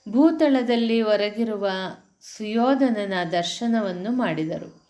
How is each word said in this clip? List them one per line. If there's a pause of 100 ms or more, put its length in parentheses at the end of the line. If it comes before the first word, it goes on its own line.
ಭೂತಳದಲ್ಲಿ
ಹೊರಗಿರುವ (680)
ಸುಯೋಧನನ
ದರ್ಶನವನ್ನು
ಮಾಡಿದರು.